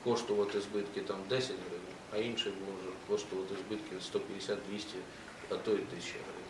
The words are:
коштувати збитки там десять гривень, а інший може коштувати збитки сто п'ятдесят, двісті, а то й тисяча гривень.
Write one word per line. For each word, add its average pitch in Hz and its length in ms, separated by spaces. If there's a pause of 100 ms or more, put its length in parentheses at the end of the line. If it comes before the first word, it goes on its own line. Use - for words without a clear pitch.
коштувати 104 580
збитки 101 400
там 98 160 (120)
десять 127 260 (120)
гривень, - 280 (180)
а 104 40
інший 110 420
може 92 360 (120)
коштувати 98 480 (120)
збитки 104 340
сто - 180
п'ятдесят, 98 400 (100)
двісті, 104 280 (520)
а 98 60
то 110 160
й 104 60
тисяча - 360
гривень. - 360